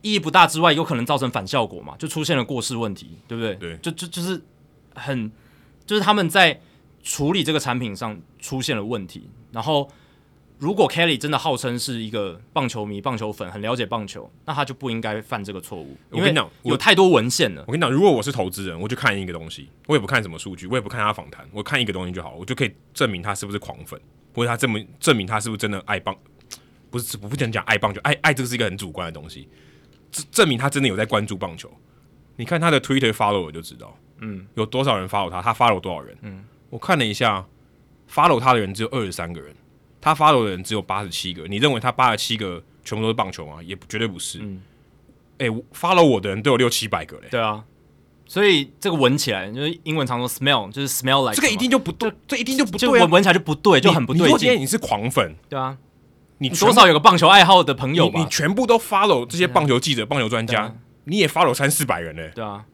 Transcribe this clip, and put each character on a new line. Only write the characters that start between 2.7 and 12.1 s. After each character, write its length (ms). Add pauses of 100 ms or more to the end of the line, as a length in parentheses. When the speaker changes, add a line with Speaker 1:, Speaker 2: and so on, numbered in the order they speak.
Speaker 1:
问 160
题， 240 (100)
对 80
不 80
对？ 120
Speaker 2:
对。 220
Speaker 1:
就， 120
就， 160
就 160
是 180 (540)
很， 380 (560)
就 80
是 60
他 120
们 160
在 320 (400)
处 320
理 100
这 80
个 80
产 200
品 160
上 200 (240)
出 220
现 160
了 80
问 220
题。 200 (220)
然 140
后， 260 (680)
如 160
果 140
Kelly 280
真 140
的 60
号 200
称 220
是 200
一 120